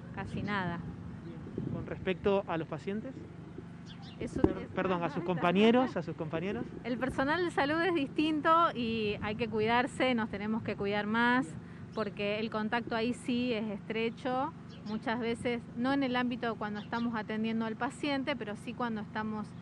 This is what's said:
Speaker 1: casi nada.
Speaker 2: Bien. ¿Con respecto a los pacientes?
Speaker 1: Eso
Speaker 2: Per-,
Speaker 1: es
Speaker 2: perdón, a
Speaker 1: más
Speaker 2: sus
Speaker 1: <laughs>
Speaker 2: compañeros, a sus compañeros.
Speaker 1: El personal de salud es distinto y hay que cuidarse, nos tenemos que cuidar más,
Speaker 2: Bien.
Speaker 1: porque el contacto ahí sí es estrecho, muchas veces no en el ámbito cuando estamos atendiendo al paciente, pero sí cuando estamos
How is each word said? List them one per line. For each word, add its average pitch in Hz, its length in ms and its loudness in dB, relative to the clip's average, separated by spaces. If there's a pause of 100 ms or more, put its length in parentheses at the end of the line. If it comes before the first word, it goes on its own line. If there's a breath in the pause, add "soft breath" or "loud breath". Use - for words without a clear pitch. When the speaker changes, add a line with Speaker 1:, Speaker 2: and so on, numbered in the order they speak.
(160)
Speaker 1:
casi 196 260 -6
nada. 185 380 0 (460)
Speaker 2:
Bien. - 480 -6
¿Con - 120 -4
respecto 190 640 0
a 175 100 0
los 160 100 -2
pacientes? 214 460 -6 (1080)
Speaker 1:
Eso - 220 -2
Speaker 2:
Per-, 190 160 6
Speaker 1:
es - 120 -6
Speaker 2:
perdón, 180 300 2
a 170 80 2
Speaker 1:
más - 60 -2
Speaker 2:
sus 285 100 -2
Speaker 1:
<laughs> - 20 -6
Speaker 2:
compañeros, 214 720 6
a 175 40 2
sus 160 140 -6
compañeros. 175 500 -2 (200)
Speaker 1:
El 240 120 -2
personal 285 460 2
de 339 80 0
salud 302 300 2
es 359 120 4
distinto 311 560 2 (240)
y 226 480 0
hay 214 140 -2
que 233 140 0
cuidarse, 240 640 4
nos 220 140 0
tenemos 214 340 -2
que 208 140 -2
cuidar 202 300 0
más, 240 380 4
Speaker 2:
Bien. - 140 -10 (340 loud breath)
Speaker 1:
porque 208 460 -2
el 220 100 -2
contacto 226 460 -2
ahí 233 180 0
sí 247 380 0
es 220 180 0
estrecho, 233 840 -2 (320)
muchas 220 340 -2
veces 240 420 -2 (140)
no 247 160 0
en 277 120 2
el 247 120 0
ámbito 247 400 0
cuando 208 240 -4
estamos 233 360 -2
atendiendo 220 500 -2
al 220 100 -2
paciente, 277 600 -2
pero 208 180 -6
sí 226 180 -8
cuando 226 280 -2
estamos 214 440 -4 (160 loud breath)